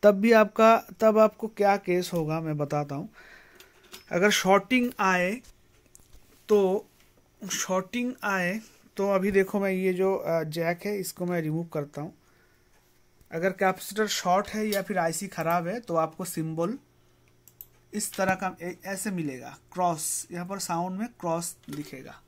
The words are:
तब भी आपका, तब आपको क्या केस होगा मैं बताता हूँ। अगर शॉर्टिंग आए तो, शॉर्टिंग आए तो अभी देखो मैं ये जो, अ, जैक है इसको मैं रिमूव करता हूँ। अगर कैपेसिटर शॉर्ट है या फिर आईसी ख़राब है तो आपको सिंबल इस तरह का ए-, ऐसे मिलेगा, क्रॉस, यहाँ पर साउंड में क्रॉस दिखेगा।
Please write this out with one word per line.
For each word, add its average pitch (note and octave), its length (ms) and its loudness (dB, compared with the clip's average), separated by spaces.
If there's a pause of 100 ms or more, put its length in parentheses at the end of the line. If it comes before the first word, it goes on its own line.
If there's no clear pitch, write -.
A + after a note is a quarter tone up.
तब G#3 120 8
भी G#3+ 180 4
आपका, A3 440 8 (240)
तब A3 180 6
आपको G#3+ 300 4
क्या G3+ 280 4
केस F3+ 380 -2
होगा D#3+ 260 -2
मैं D#3 180 -4
बताता D3 360 -4
हूँ। C#3 140 -8 (1040)
अगर F#3+ 180 4
शॉर्टिंग G3+ 600 2 (100)
आए F#3 300 2 (1200)
तो, G3+ 380 4 (560)
शॉर्टिंग F#3+ 720 -4 (120)
आए F#3+ 340 0 (380)
तो G3 140 0
अभी G3 200 2
देखो G3 300 2
मैं G3 100 0
ये F#3 220 0
जो, F#3+ 220 2
अ, E3 300 0
जैक E3 420 -4
है G#3 120 -4
इसको F3+ 280 -6
मैं F3 160 -2
रिमूव D#3+ 220 -4
करता D3 380 -8
हूँ। D#3+ 100 -12 (1160)
अगर F3 220 -2
कैपेसिटर F#3+ 540 -2
शॉर्ट G3 420 0
है G#3+ 200 -4
या G3 140 0
फिर F#3 160 -4
आईसी E3 300 -2
ख़राब E3+ 400 -2
है A3 120 -6
तो F3 160 -8
आपको D#3+ 280 -2
सिंबल E3 520 -4 (1160)
इस G#3 220 -6
तरह F#3+ 200 0
का F#3 280 -6
ए-, F3+ 220 -10
ऐसे F#3+ 260 -6
मिलेगा, C3 460 -6 (160)
क्रॉस, F3 600 -2
यहाँ F3 140 -8
पर G3 120 -8
साउंड F#3 400 -4
में A3+ 100 -6 (120)
क्रॉस E3+ 340 -4 (160)
दिखेगा। C#3+ 440 -12 (140)